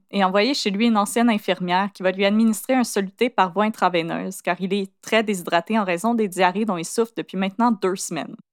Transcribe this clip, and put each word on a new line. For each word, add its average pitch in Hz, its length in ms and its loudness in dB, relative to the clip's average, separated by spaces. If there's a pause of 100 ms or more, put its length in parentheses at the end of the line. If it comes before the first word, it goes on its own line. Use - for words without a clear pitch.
(120)
et 202 120 0
envoyer 202 300 2
chez 226 160 -2
lui 202 180 0
une 226 100 4
ancienne 233 320 2
infirmière 185 640 0
qui 190 100 -10
va 185 80 2
lui 190 140 0
administrer 220 480 2
un 254 100 2
soluté 214 460 -2
par 185 240 0
voie 202 100 2
intraveineuse, 180 800 -2
car 175 180 -2
il 185 140 -4
est 196 180 -4 (100)
très 220 220 2
déshydraté 190 560 -2
en 202 60 0
raison 185 280 0
des 220 140 0
diarrhées 185 380 0
dont 202 100 -2
il 165 80 -4
souffre 226 320 -2
depuis 170 220 -8
maintenant 196 340 0
deux 196 240 -2
semaines. - 400 -8 (180)